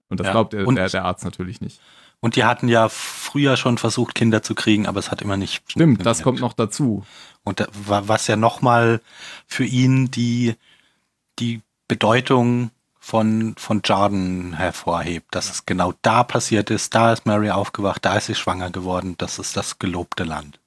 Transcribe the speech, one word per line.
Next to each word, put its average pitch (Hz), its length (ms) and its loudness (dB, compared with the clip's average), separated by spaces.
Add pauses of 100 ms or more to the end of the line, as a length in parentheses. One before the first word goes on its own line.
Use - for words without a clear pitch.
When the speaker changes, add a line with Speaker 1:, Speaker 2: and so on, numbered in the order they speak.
Speaker 1:
Und 92 120 -4
das 92 60 -2
Speaker 2:
Ja. 95 60 2
Speaker 1:
glaubt 110 200 2
der, 101 160 -2
Speaker 2:
Und 127 80 4
Speaker 1:
der, 92 120 0
der 92 160 -2
Arzt 90 200 -4
natürlich 90 380 -10
nicht. - 180 -12 (420)
Speaker 2:
Und 117 140 -2
die 123 80 4
hatten 120 240 2
ja 113 220 6
früher - 640 0
schon 120 220 2
versucht, 117 360 -2
Kinder 110 280 2
zu - 120 -6
kriegen, 104 320 2
aber 92 120 -4
es - 120 -6
hat - 120 -8
immer 98 160 -2
nicht - 300 -6
Speaker 1:
Stimmt, 160 360 4
das 117 160 2
Speaker 2:
funktioniert. - 20 -6
Speaker 1:
kommt 127 180 0
noch 123 120 -2
dazu. 110 500 -2 (420)
Speaker 2:
Und 98 160 -4
da, 98 60 -2 (200)
wa-, 101 220 2
was 110 180 2
ja 110 100 2
nochmal 117 640 4 (460)
für - 180 -4
ihn 127 460 2
die, 120 440 0 (840)
die 117 240 -4 (260)
Bedeutung 120 840 2 (280)
von, 110 580 0
von 104 280 -2
Jarden 95 680 0
hervorhebt, 85 840 -4
dass - 160 -4
es - 140 -10
genau 90 380 -2
da 117 200 4
passiert 113 480 -2
ist, - 240 -2
da 117 180 6
ist - 120 -4
Mary 104 260 2
aufgewacht, 98 540 -2
da 95 140 0
ist - 80 -2
sie 107 80 -4
schwanger 90 360 -4
geworden, 90 460 -6
das - 220 -8
ist - 180 -8
das - 220 -6
gelobte 90 460 -6
Land. 76 420 -10